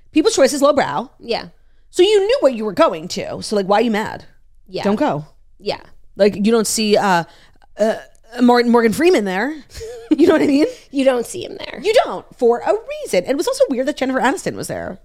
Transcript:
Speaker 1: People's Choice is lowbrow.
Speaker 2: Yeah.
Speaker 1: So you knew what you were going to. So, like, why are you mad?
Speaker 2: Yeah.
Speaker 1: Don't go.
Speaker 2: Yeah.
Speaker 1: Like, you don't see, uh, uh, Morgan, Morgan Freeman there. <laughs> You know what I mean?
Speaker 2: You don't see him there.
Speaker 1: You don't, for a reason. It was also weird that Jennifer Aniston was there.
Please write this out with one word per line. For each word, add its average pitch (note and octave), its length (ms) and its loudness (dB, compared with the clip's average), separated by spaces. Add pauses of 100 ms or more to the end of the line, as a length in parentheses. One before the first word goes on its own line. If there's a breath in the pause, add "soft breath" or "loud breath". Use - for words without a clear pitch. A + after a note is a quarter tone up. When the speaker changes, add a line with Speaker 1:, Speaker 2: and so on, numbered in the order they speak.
(120)
Speaker 1:
People's G4 240 2
Choice C4+ 160 4
is C#4+ 100 -2
lowbrow. A#3 560 0
Speaker 2:
Yeah. G#3+ 300 -8 (420)
Speaker 1:
So - 140 2
you G#4 200 4
knew A#4 160 0
what C4+ 140 2
you A3 100 -6
were G#3 80 -4
going F3+ 360 0
to. - 340 -8
So, - 140 -6
like, G3 100 -2
why G3+ 120 2
are A#3 40 2
you A#3+ 80 0
mad? G#3 340 -6 (440)
Speaker 2:
Yeah. F#3 160 -10
Speaker 1:
Don't G3+ 120 0
go. D#3 280 -2 (340)
Speaker 2:
Yeah. G3 220 -8 (340)
Speaker 1:
Like, G3 220 2
you G#3+ 160 0
don't A3+ 140 2
see, G#3+ 300 0
uh, F3 280 2 (520 soft breath)
uh, G#3+ 200 0 (440)
Morgan, A#3+ 300 4
Morgan A3+ 220 4
Freeman D4 320 2
there. G#3 360 -4
<laughs> - 40 -20 (520 loud breath)
You D4+ 120 4
know F4 60 4
what C#4+ 80 2
I D4 40 2
mean? C#4+ 200 2 (260 loud breath)
Speaker 2:
You C4+ 120 -2
don't B3 220 2
see - 180 -12
him - 140 -14
there. - 240 -14
Speaker 1:
You G4 100 0 (120)
don't, G3 200 -8 (120)
for A#3+ 240 2
a D4 120 -2 (300)
reason. F3+ 220 -2
It C4+ 120 -2
was F4 120 -2
also C5+ 220 0
weird C4 180 -2
that D4 80 -6
Jennifer C4 240 -2
Aniston A3+ 340 -2
was A2+ 140 -10
there. F#2 360 -10